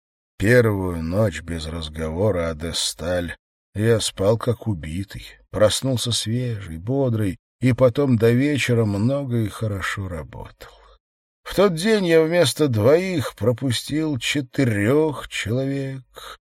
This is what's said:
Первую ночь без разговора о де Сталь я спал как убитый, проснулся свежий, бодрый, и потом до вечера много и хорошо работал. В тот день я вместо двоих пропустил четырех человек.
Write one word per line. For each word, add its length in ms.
Первую 640
ночь 380
без 240
разговора 840
о 60
де 180
Сталь 640
я 240
спал 380
как 280
убитый, 600
проснулся 640
свежий, 640
бодрый, 600
и 140
потом 440
до 140
вечера 540
много 540
и 100
хорошо 580
работал. 640
В 100
тот 200
день 320
я 160
вместо 480
двоих 640
пропустил 840
четырех 1080
человек. 1080